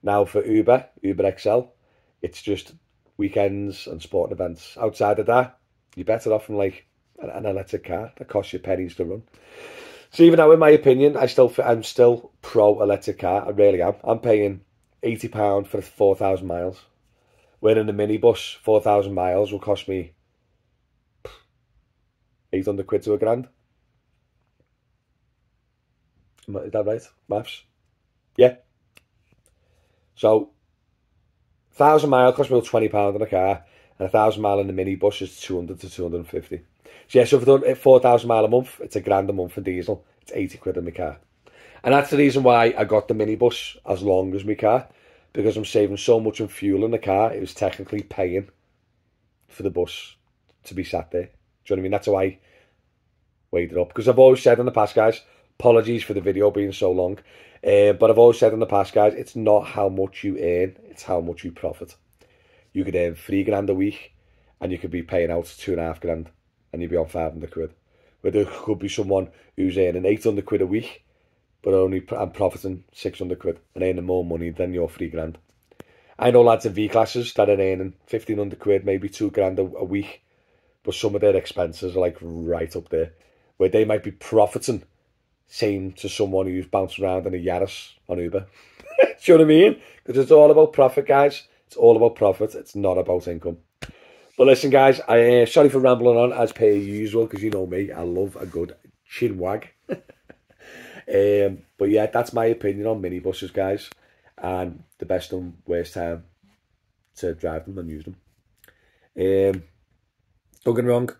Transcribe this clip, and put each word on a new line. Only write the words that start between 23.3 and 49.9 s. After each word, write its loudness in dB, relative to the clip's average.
Am -10
I, -8
is -14
that -2
right? -4
Maths? -8
Yeah. 4
So, 2
thousand 4
mile 6
costs -2
me 4
about -2
twenty 0
pound -2
in -4
a -4
car, -2
and -6
a -6
thousand 2
mile 0
in -2
the -8
minibus -4
is -14
two -10
hundred -10
to -18
two -12
hundred -8
and -12
fifty. -12
So, 4
yeah, 6
so 4
if 2
we're 8
doing 0
four 8
thousand 4
mile 2
a 0
month, -2
it's -10
a -4
grand 0
a -4
month -8
in -12
diesel. -6
It's -20
eighty -8
quid -8
in -8
my -10
car. -10
And 4
that's 2
the 0
reason 2
why 4
I 0
got 0
the -4
minibus -2
as -4
long 0
as -8
my -4
car, -2
because -2
I'm -8
saving -2
so 2
much -4
on -6
fuel -2
in -2
the -4
car, 0
it -10
was -12
technically -6
paying -6
for -20
the -4
bus -8